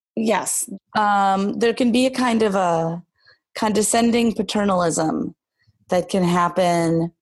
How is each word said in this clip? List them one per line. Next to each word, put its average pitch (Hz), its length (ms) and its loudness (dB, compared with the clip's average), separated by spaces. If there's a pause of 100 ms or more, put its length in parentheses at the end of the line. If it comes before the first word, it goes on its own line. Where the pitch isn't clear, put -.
(160)
Yes. 220 540 -2 (280)
Um, 202 640 0
there 233 140 0
can 247 180 0
be 247 140 2
a 262 60 0
kind 247 320 0
of 202 120 0
a 170 460 0 (540)
condescending 226 760 0
paternalism 175 1000 -2 (540)
that 180 200 0
can 190 140 0
happen 170 880 2 (100)